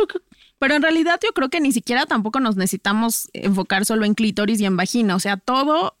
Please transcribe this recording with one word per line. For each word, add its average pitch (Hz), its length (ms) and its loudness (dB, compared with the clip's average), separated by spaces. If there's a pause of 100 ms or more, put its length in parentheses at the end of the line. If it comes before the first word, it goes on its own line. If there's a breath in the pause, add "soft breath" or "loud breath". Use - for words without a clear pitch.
(600 soft breath)
Pero 269 160 2
en 294 80 2
realidad 330 380 2
yo 440 120 -2
creo 262 160 -2
que 349 100 -2
ni 277 140 2
siquiera 247 320 0
tampoco 233 340 -2
nos 226 160 0
necesitamos 208 800 -2
enfocar 190 500 0
solo 220 220 0
en 208 80 2
clítoris 208 480 0
y 202 40 2
en 190 120 2
vagina. 190 380 0
O 190 40 0
sea, 196 180 -2
todo, 285 640 -2